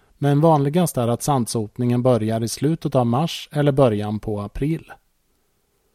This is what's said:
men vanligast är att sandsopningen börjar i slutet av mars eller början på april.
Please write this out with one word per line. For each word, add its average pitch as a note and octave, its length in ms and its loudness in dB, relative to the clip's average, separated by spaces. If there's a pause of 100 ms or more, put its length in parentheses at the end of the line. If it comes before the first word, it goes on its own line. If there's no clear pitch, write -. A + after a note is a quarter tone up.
(180)
men C#3+ 220 2
vanligast D#3 560 2
är A#2+ 120 0
att A#2+ 140 -2
sandsopningen A#2+ 800 -2
börjar A2+ 420 2
i A2+ 40 -2
slutet D#3 460 -2
av B2 120 2
mars C3 460 -2
eller D3 200 2
början G#2+ 480 2
på G#2 200 -6
april. D3+ 520 -6 (1040)